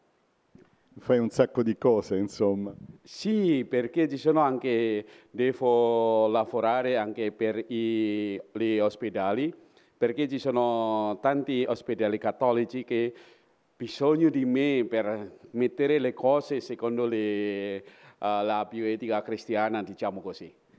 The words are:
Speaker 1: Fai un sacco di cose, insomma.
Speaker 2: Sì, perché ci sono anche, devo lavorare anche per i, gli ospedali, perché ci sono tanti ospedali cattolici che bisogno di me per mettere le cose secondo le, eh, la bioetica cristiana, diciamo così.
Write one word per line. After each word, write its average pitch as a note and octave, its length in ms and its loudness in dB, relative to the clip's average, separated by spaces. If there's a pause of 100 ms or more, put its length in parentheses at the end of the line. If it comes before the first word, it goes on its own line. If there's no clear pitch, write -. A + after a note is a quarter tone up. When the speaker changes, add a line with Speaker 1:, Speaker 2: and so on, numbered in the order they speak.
(1000)
Speaker 1:
Fai B2+ 180 4
un A#2 140 0
sacco B2+ 320 2
di A2+ 160 0
cose, G#2+ 360 2
insomma. G2+ 560 -2 (300)
Speaker 2:
Sì, F#3 680 0
perché B2+ 400 0
ci C#3 100 -6
sono D3+ 240 4
anche, A#2 600 0 (280)
devo A#2 960 4
lavorare A2+ 680 0
anche G#2+ 360 -2
per A2 260 -2 (140)
i, G#2+ 680 -2 (120)
gli A2 260 0
ospedali, G#2 760 0 (460)
perché A#2+ 300 0
ci C3 100 -6
sono A2+ 840 0
tanti C3+ 440 0
ospedali A2 520 -2
cattolici A#2+ 640 0
che A#2 280 -2 (640)
bisogno D3+ 540 2
di C3+ 160 0
me C3 420 2
per G#2 520 -4 (120)
mettere C#3 460 2
le B2+ 160 0
cose C#3 460 0
secondo A#2 480 -4
le, A2+ 100 -2
eh, G2+ 640 -4 (360)
la G#2 500 -2
bioetica A2 540 -4
cristiana, A2 580 -2
diciamo G2 400 -8
così. - 320 -14 (260)